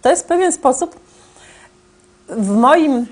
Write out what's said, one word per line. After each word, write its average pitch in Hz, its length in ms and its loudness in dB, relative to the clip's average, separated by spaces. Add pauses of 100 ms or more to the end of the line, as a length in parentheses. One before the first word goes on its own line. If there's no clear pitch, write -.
To 247 80 2
jest 349 120 0
w - 40 -18
pewien 349 260 -2
sposób - 440 -4 (1300)
w 202 280 -4
moim 254 560 2